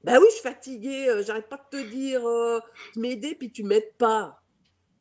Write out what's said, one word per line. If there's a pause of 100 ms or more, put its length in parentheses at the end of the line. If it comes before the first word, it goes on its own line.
«
Ben
oui,
je
suis
fatiguée,
euh,
j'arrête
pas
de
te
dire,
euh, (340)
de
m'aider,
puis
tu
m'aides
pas. » (560)